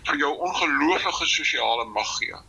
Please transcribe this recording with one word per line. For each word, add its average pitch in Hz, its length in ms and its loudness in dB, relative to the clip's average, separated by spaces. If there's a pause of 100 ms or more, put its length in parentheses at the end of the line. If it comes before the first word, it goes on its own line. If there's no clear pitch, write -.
vir - 140 0
jou 143 200 2
ongelooflike 165 880 2
sosiale 117 600 0
mag 107 320 -2
gee. - 180 -6 (140)